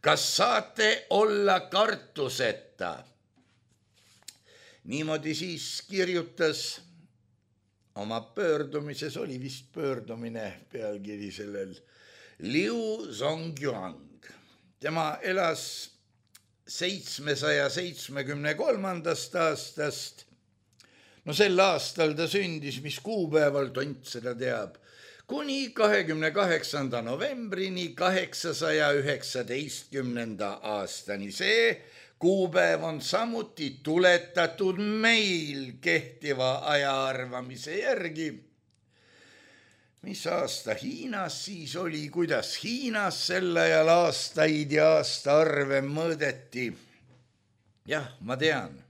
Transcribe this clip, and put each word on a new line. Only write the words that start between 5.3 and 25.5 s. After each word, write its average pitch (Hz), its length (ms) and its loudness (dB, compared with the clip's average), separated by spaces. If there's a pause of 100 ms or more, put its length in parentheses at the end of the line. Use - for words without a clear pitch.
siis 165 300 -8 (160)
kirjutas 175 1000 0 (1120)
oma 104 260 -4
pöördumises, 147 960 -4
oli 131 200 -8
vist 131 340 -12
pöördumine 117 1000 -6
pealkiri 104 600 -8
sellel, 101 440 -8 (640)
Liu 220 760 -2
Zhongyuang. 139 1120 -6 (560)
Tema 156 400 -2
elas 185 680 -2 (760)
seitsmesaja 147 1000 0
seitsmekümne 143 880 -4
kolmandast 185 760 -2
aastast. 151 920 -2 (1000)
No 147 80 -6
sel 185 280 6
aastal 160 560 2
ta 165 80 0
sündis, 156 560 -4
mis 147 180 -8
kuupäeval, 147 680 2
tont 135 400 -6
seda 123 240 -6
teab, 117 480 -4 (500)
kuni 277 400 -4